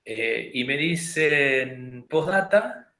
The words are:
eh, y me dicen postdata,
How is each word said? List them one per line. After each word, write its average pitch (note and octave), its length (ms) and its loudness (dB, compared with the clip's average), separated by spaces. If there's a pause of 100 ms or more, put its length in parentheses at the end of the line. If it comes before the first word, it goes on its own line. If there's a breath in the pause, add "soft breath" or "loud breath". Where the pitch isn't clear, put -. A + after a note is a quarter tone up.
eh, A2+ 500 -4
y B2+ 120 -2
me C#3 120 -2
dicen C#3 1300 0
postdata, F#3+ 920 0